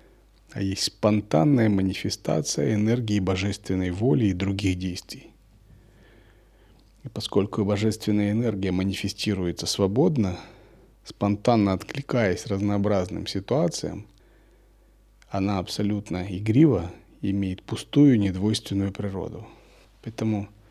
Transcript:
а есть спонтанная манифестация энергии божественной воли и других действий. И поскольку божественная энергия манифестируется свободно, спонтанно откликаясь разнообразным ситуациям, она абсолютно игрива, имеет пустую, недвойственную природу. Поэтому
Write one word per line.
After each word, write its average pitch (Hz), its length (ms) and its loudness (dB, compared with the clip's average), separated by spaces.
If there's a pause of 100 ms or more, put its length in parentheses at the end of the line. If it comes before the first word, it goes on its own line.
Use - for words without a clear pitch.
(500)
а 107 100 -8
есть 98 220 -2
спонтанная 113 840 2
манифестация 107 1080 0
энергии 107 460 0
божественной 92 720 -2
воли 120 340 2
и 98 60 4
других 95 460 -2
действий. - 520 -10 (1700)
И - 40 -12
поскольку 101 560 -2
божественная 104 680 0
энергия 104 400 -2
манифестируется 92 920 -2
свободно, 104 760 2 (640)
спонтанно 101 720 2
откликаясь 110 720 -2
разнообразным 98 840 -2
ситуациям, 113 800 -4 (1200)
она 98 320 0
абсолютно 101 640 -4 (100)
игрива, 107 540 4 (300)
имеет 98 420 -2
пустую, 139 560 4
недвойственную 98 720 0
природу. 95 560 -8 (560)
Поэтому 110 460 -4 (220)